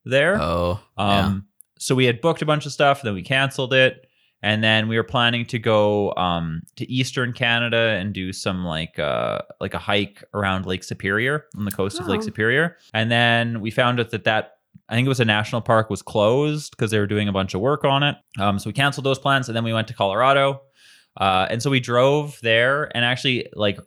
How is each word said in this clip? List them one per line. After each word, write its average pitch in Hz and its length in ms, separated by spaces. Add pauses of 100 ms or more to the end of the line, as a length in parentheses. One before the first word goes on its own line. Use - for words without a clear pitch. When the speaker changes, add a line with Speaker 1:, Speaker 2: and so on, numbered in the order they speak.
Speaker 1:
there. 143 360
Speaker 2:
Oh, 87 400 (160)
Speaker 1:
Um, 101 120
Speaker 2:
yeah. 98 300 (400)
Speaker 1:
so - 160
we 131 120
had 117 140
booked 165 220
a 151 40
bunch 151 200
of 135 60
stuff, 139 300
then 107 120
we 92 80
canceled 135 520
it. 131 320 (360)
And 107 220
then 110 240
we 113 80
were 113 80
planning 117 440
to 127 100
go, 104 580
um, 85 460 (140)
to - 140
Eastern 127 440
Canada 117 680
and 101 140
do 92 180
some, 92 320
like, 80 340
uh, 60 420 (200)
like, 95 140
a 87 40
hike 104 540
around 95 320
Lake 92 180
Superior, 120 600 (140)
on 104 80
the 98 40
coast 98 300
of - 80
Lake 104 140
Speaker 3:
Oh. - 20
Speaker 1:
Superior. 120 540 (160)
And 113 160
then 117 500
we 110 100
found 123 300
out 113 120
that 113 120
that, 110 280 (360)
I 113 60
think 123 100
it 139 60
was 127 100
a 117 60
national 107 340
park, 110 300
was 98 100
closed 143 800
'cause 110 120
they 107 80
were 101 80
doing 104 220
a 101 40
bunch 95 200
of 92 80
work 143 240
on 139 180
it. 143 140 (220)
Um, 98 200
so 107 120
we - 20
canceled 139 320
those 135 140
plans, 135 320
and 113 40
then 117 100
we 113 100
went 113 140
to 120 60
Colorado. 131 680 (560)
Uh, 92 320
and 117 120
so 143 80
we 135 100
drove 139 600
there, 123 560
and 120 80
actually, 123 480
like, 101 340